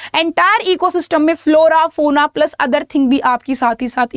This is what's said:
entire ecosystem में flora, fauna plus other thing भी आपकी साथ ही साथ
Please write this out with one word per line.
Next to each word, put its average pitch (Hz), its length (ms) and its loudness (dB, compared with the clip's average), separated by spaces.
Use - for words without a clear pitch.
entire 349 500 0
ecosystem 359 520 -2
में 311 180 2
flora, 320 520 4
fauna 294 400 0
plus 302 300 -2
other 294 260 0
thing 277 220 0
भी 262 120 2
आपकी 254 360 -2
साथ 233 260 -2
ही 254 60 -4
साथ 240 300 -4